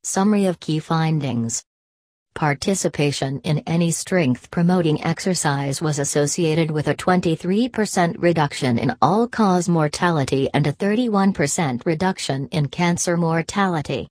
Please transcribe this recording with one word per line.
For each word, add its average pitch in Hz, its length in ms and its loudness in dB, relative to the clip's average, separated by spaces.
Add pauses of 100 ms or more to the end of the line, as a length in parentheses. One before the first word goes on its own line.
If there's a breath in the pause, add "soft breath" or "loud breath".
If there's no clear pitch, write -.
Summary 202 420 2
of 180 160 -2
key 156 180 -2
findings. 143 800 -2 (720)
Participation 143 1040 -2
in 151 260 -2
any 170 240 0
strength-promoting 170 1120 0
exercise 143 800 -2
was 151 160 -2
associated 156 720 0
with 151 180 -2
a 147 60 0
twenty-three 180 760 0
percent 190 520 0
reduction 151 580 2
in - 240 -2
all-cause 190 680 2
mortality 151 880 2
and 147 140 2
a 147 40 0
thirty-one 202 600 0
percent 143 540 0
reduction 156 600 -2
in 147 180 -2
cancer 175 500 0
mortality. 165 920 -2